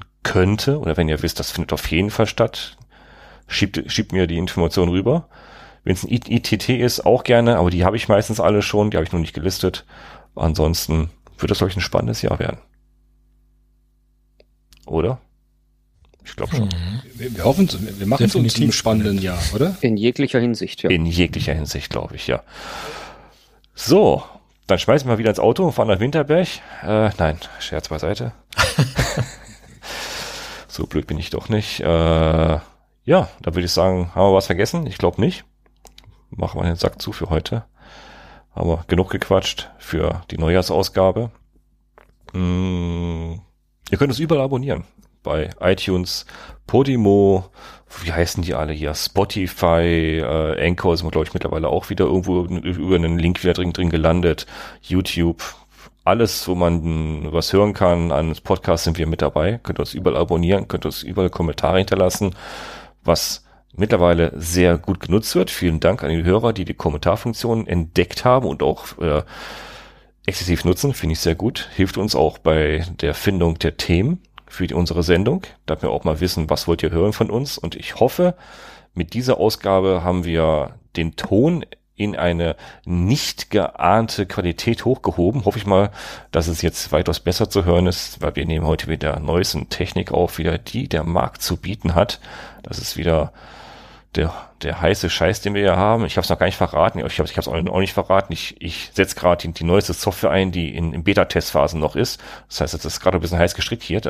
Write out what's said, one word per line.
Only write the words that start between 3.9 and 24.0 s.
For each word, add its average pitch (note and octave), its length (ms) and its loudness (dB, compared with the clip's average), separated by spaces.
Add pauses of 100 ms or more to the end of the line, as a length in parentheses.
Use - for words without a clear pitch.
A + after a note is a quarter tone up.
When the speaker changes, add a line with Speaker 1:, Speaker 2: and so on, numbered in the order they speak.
Speaker 1:
schiebt - 200 -4
mir F2+ 160 2
die E2+ 100 -2
Information F2 520 0
rüber. A2 400 0 (540)
Wenn's F#2 200 0
ein - 80 -10
I-, A#2+ 100 0 (140)
I A#2+ 60 2
T - 160 0
T B2+ 240 0
ist, - 240 0
auch B2 180 4
gerne, A#2 340 6
aber F2+ 120 4
die F2 160 2
habe G2+ 120 4
ich - 100 -6
meistens G#2+ 320 4
alle G2+ 220 4
schon, G#2 300 2
die F#2+ 60 -2
habe E2 80 2
ich - 80 -8
noch F2+ 60 0
nicht E2 160 -4
gelistet. F#2 500 -2 (500)
Ansonsten D#2+ 760 0 (260)
wird - 140 -2
das, - 80 0
glaub F#2+ 100 0
ich, F#2 80 -6
ein F#2 40 -2
spannendes A2+ 420 -2
Jahr - 160 0
werden. - 180 -6 (2250)
Oder? F2+ 340 -2 (1040)
Ich - 120 -20
glaub - 140 -6
schon. A#2 200 0
Speaker 2:
Mhm. F2+ 320 -6 (120)
Speaker 3:
Wir, A#2 240 -10
wir F2+ 60 -4
hoffen's, D3+ 360 2
wir, G2 200 -8
wir G2 80 -4
machen's A#2+ 280 4
uns A2+ 180 4
Speaker 2:
Definitiv. A2+ 120 2
Speaker 3:
zum A2 60 4
spannenden G#2 500 2
Jahr, F2+ 180 -2 (140)
oder? E3 280 0
Speaker 4:
In A2+ 160 2
jeglicher B2 420 0
Hinsicht, A#2 440 -2
ja. F2+ 60 2
Speaker 1:
In E2 160 2
jeglicher E2+ 480 0
Hinsicht, D2+ 380 -6
glaub - 220 -6
ich, - 140 -12
ja. B1 140 -2 (1300)
So, C#3 480 4 (440)